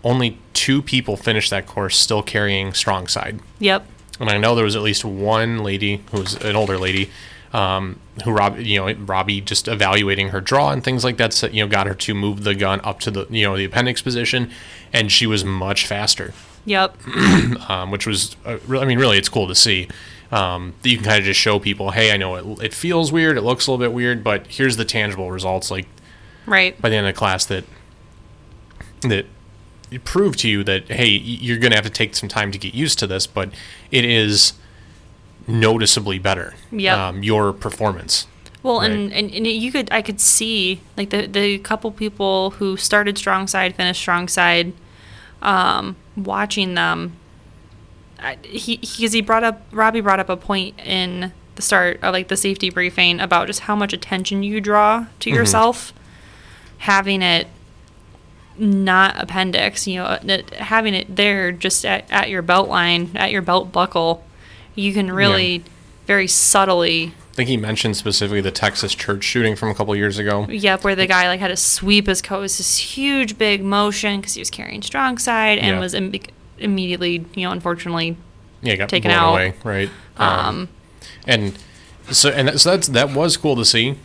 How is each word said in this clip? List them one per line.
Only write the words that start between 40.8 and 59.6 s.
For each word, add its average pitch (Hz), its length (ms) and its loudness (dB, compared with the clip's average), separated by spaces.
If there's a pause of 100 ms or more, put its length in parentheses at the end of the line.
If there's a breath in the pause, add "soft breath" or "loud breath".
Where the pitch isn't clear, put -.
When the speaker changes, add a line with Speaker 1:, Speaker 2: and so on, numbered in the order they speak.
Speaker 2:
like, 202 140 -4
the, 208 160 -2
the 202 320 0
couple 220 320 -4
people 196 600 -2
who 190 240 -2
started 202 400 2
strong 190 300 -2
side, 185 300 -2
finished 180 240 -2
strong 175 280 0
side, 175 440 2 (680 loud breath)
um, 190 540 0 (200)
watching 196 580 -4
them. 165 380 -2 (1080)
I, 131 240 -10
he, 220 340 -6
he, - 300 -6
'cause 208 60 0
he 226 80 2
brought 226 240 0
up, 226 260 -2
Robbie 220 300 2
brought 202 200 2
up 185 80 -4
a 185 80 -2
point 190 480 -4
in 180 480 -4 (220)
the - 80 -8
start 180 400 2
of, 190 100 0
like, 185 160 -2
the 190 80 -2
safety 190 320 -2
briefing 175 520 2
about 175 260 2
just - 140 -6
how 208 160 -2
much 202 160 0
attention 196 500 -4
you 208 180 -2
draw 208 460 4 (140)
to 226 100 -4
Speaker 1:
Mm-hmm. 226 80 2
Speaker 2:
yourself, 220 540 2 (840 loud breath)
having 196 440 2
it 175 240 2 (1120)
not 190 640 4
appendix, 190 640 -2